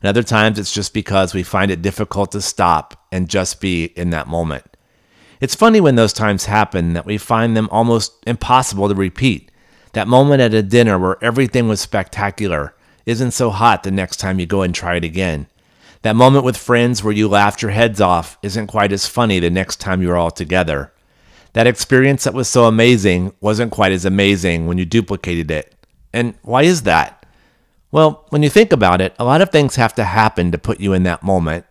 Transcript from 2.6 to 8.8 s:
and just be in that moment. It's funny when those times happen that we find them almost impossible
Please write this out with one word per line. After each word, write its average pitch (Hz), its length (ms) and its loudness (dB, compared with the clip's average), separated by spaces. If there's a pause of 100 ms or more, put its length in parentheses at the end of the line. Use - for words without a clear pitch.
and 92 180 -4
just 95 320 -4
be 90 240 -4
in 87 260 -6
that 76 160 -6
moment. 80 380 -6 (760)
It's 135 160 -4
funny 220 240 4
when 147 160 4
those 113 180 4
times 104 320 -2
happen 98 480 0
that 85 120 -6
we 104 120 -4
find 113 380 0
them 110 160 0
almost 117 420 0 (140)
impossible 113 600 0